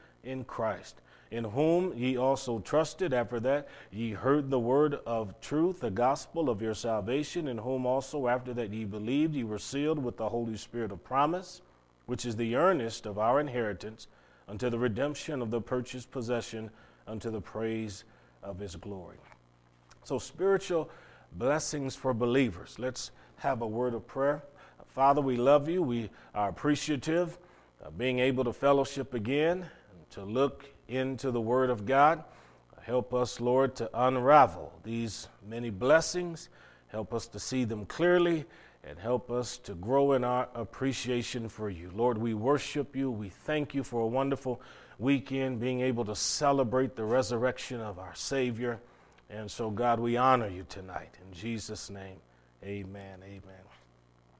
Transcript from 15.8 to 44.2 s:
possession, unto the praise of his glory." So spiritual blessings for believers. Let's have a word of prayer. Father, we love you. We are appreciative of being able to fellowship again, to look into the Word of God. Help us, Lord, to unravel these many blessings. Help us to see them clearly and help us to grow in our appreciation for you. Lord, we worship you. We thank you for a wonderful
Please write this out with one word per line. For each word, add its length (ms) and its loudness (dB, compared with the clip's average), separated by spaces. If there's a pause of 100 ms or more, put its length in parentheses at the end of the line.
possession, 600 -4 (360)
unto 240 -8
the 100 -4
praise 640 -6 (380)
of 160 -10
his 180 -10
glory." 400 -12 (840)
So 160 -4
spiritual 720 0 (440)
blessings 640 -2
for 200 0
believers. 640 2
Let's 320 -6 (260)
have 240 -2
a 60 -2
word 260 0
of 140 -6
prayer. 360 0 (460)
Father, 320 6
we 160 2
love 320 6
you. 140 0
We 260 -2 (260)
are 140 0
appreciative 880 0 (440)
of 160 -12
being 200 0
able 260 2
to 80 0
fellowship 600 2
again, 540 0 (440)
to 140 -12
look 400 0 (240)
into 420 -2
the 100 0
Word 280 4
of 160 0
God. 400 6 (560)
Help 320 -2
us, 280 0
Lord, 360 4
to 160 -4
unravel 800 6 (120)
these 440 -6 (180)
many 220 -6
blessings. 800 2 (400)
Help 240 -8
us 160 -4
to 100 -12
see 260 -2
them 200 -4
clearly 600 2 (360)
and 160 -14
help 320 -2
us 280 -4
to 160 -12
grow 380 2
in 120 4
our 300 0
appreciation 920 -4
for 200 -6
you. 260 -8
Lord, 220 2
we 160 0
worship 640 0
you. 140 -2
We 180 -6
thank 460 -4
you 100 -2
for 160 -2
a 80 2
wonderful 540 -2 (360)